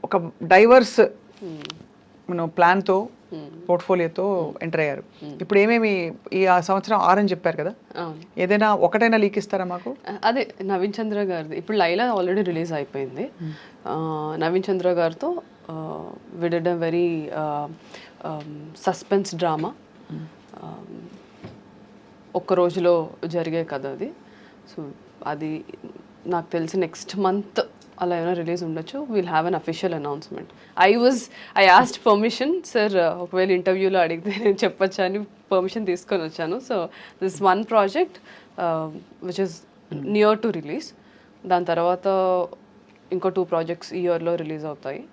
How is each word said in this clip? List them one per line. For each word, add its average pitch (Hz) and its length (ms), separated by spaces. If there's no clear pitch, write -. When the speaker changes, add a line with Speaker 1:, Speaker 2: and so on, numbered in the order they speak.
Speaker 1:
ఒక - 120
డైవర్స్ 214 580
Speaker 2:
Hmm. 156 680
Speaker 1:
you 180 60
know, 170 120
ప్లాన్‌తో, 185 640
Speaker 2:
Hmm. 156 340
Speaker 1:
పోర్ట్‌ఫోలియోతో 175 800
Speaker 2:
Hmm. - 120
Speaker 1:
ఎంటర్ 165 180
అయ్యారు. 143 220
Speaker 2:
Hmm. 147 180
Speaker 1:
ఇప్పుడు 196 160
ఏమేమి 208 540
ఈ, 190 140
ఆ 180 140
సంవత్సరం 196 380
ఆరు 185 200
అని 208 100
చెప్పారు 170 280
కదా? 165 180
Speaker 2:
అవును. 165 440
Speaker 1:
ఏదైనా 208 340
ఒకటైనా 226 420
లీక్ 202 220
ఇస్తారా 196 260
మాకు? 180 320
Speaker 2:
అ-, 202 160
అదే 233 380
నవీన్ 190 380
చంద్ర 214 200
గారిది. 165 360
ఇప్పుడు 214 200
లైలా 202 380
already 185 280
రిలీజ్ 170 300
అయిపోయింది. 139 500
Speaker 1:
Hmm. 180 280
Speaker 2:
ఆ, 156 520
నవీన్ 180 320
చంద్ర 180 180
గారితో, 175 540
ఆ, 156 340
we 170 80
did 170 140
a 175 160
very, 165 440
ఆ, 147 340
um, 151 640
suspense 196 460
drama. 165 320
Speaker 1:
Hmm. - 580
Speaker 2:
ఆ, 160 100
ఒక్క 180 160
రోజులో 175 580
జరిగే 165 380
కథ 139 220
అది. 185 260
So, 160 80
అది 156 380
నాకు 170 260
తెలిసి 165 240
నెక్స్ట్ 180 420
మంత్ 196 420
అలా 175 160
ఏమైనా 170 160
రిలీజ్ 175 320
ఉండొచ్చు. 165 460
We'll 196 160
have 165 220
an 185 60
official 170 440
announcement. 147 460
I 220 100
was, 254 160
I 190 240
asked 254 160
permission, 233 500
"Sir, 214 400
ఒకవేళ 180 520
ఇంటర్వ్యూలో 185 500
అడిగితే 170 380
నేను 208 260
చెప్పొచ్చా?" 190 400
అని 196 200
పర్మిషన్ 190 340
తీసుకొని 180 360
వచ్చాను. 165 380
So, 175 160
this 175 200
one 190 180
project, 220 520
uh, 160 380
which 185 180
is 175 40
Speaker 1:
Hmm. 143 220
Speaker 2:
near 214 300
to 208 140
release. 156 360
దాని 180 180
తర్వాత 175 420
ఇంకో 180 160
టూ 185 160
ప్రాజెక్ట్స్ 170 500
ఈ 185 60
ఇయర్‌లో 170 340
రిలీజ్ 156 300
అవుతాయి. 147 480